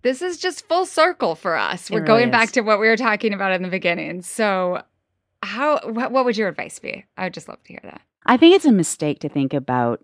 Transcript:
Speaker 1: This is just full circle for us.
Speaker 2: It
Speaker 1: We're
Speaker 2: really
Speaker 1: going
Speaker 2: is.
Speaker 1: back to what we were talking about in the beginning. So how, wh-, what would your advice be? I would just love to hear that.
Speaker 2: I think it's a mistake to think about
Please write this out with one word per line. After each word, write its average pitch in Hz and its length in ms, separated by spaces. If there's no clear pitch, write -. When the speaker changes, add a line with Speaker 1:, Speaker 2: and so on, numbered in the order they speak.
Speaker 1:
This 254 200
is 349 160
just - 280
full 349 200
circle 320 500
for 160 220
us. 104 320
Speaker 2:
It 196 40
Speaker 1:
We're 180 60
Speaker 2:
really 160 80
Speaker 1:
going 233 220
Speaker 2:
is. - 20
Speaker 1:
back 226 200
to 240 100
what 208 180
we 220 80
were 226 80
talking 220 380
about 196 180
in 185 120
the 185 40
beginning. 170 540
So 185 600
how, 254 360
wh-, 226 300
what 254 140
would 240 140
your 220 100
advice - 320
be? - 240
I 185 80
would 180 80
just - 160
love - 120
to - 120
hear - 100
that. - 160
Speaker 2:
I 247 120
think 339 180
it's - 80
a 294 80
mistake 160 480
to 151 80
think 139 260
about 123 500